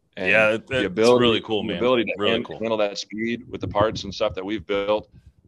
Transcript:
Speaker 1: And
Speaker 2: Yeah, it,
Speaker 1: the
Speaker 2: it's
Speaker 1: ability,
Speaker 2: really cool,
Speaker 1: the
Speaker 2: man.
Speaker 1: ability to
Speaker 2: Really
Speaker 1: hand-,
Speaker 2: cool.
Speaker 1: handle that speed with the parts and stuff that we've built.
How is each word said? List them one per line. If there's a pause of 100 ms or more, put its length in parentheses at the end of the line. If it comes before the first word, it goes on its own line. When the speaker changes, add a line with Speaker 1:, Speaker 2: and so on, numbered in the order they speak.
(180)
Speaker 1:
And
Speaker 2:
Yeah,
it,
Speaker 1:
the
Speaker 2:
it's
Speaker 1:
ability,
Speaker 2:
really
cool,
Speaker 1:
the
Speaker 2:
man.
Speaker 1:
ability
to
Speaker 2:
Really
Speaker 1:
hand-,
Speaker 2:
cool.
Speaker 1:
handle
that
speed
with
the
parts
and
stuff
that
we've
built. (380)